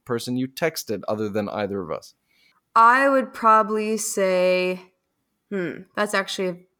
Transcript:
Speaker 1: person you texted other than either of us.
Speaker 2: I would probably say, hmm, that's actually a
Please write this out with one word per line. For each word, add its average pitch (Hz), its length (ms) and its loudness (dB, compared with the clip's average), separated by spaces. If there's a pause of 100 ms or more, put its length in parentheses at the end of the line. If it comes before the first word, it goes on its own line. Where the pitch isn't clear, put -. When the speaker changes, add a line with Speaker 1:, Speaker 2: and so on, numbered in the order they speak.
Speaker 1:
person 123 320 -4
you 131 120 -4
texted 131 600 -4
other 107 200 -2
than 104 200 -4
either 98 320 -4
of 80 120 -10
us. - 220 -10 (600)
Speaker 2:
I 247 340 6
would 262 240 0
probably 220 640 2
say, 185 840 0 (680)
hmm, 185 320 -6 (120)
that's 208 180 -2
actually 190 360 -2
a 175 80 -6 (240)